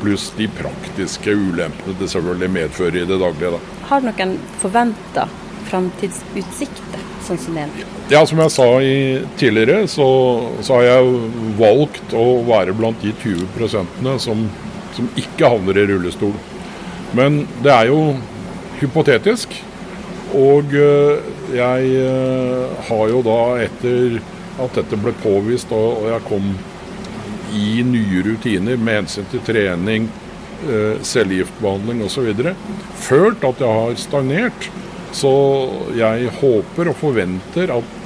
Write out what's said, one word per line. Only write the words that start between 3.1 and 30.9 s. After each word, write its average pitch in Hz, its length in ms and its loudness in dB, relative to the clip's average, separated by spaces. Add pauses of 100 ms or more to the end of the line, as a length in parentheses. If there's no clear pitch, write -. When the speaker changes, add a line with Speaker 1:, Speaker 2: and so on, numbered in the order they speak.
Speaker 1:
daglige, 85 320 -2
da. - 320 -12
Speaker 2:
Har 277 160 0
du 233 80 -2
noen 185 260 -4 (220)
forventet - 840 -2 (300)
framtidsutsikter, - 1300 -6 (200)
sånn 175 160 -6
som 165 160 -8
det 147 140 -6
er? 147 200 -10 (220)
Speaker 1:
Ja, 143 160 8
som 160 140 2
jeg 160 100 4
sa 131 140 6 (180)
i, 135 120 4 (440)
tidligere, 127 480 4
så, 147 180 2 (560)
så 127 140 2
har 123 80 8
jeg 127 300 8 (420)
valgt 120 640 4
å 123 240 4
være 101 320 4
blant 110 260 0
de 107 200 -2
tyve 92 240 -2 (100)
prosentene 113 640 -2
som, 110 220 -2 (560)
som 120 180 -2
ikke - 320 2
havner 98 320 4
i 104 80 6
rullestol. 98 460 0 (840)
Men 147 300 4 (180)
det 143 80 6
er 113 220 8
jo 156 80 4 (800)
hypotetisk, 151 720 2 (800)
og, 143 400 6
eh, 143 560 4 (240)
jeg, 127 400 2
eh, 131 960 -2
har 110 260 2
jo 127 80 4
da, 113 160 2 (240)
etter 123 560 0 (400)
at 127 220 -4
dette 110 180 -4
ble 110 240 -2
påvist, 107 480 0
og, 113 320 0
og 110 80 -2
jeg 113 160 -4
kom 101 260 -2 (1000)
i 107 320 0
nye 101 400 0
rutiner 110 500 -2
med 110 260 0
hensyn 95 280 -8
til 120 160 -4
trening, 110 640 0 (560)
eh, 107 280 0 (120)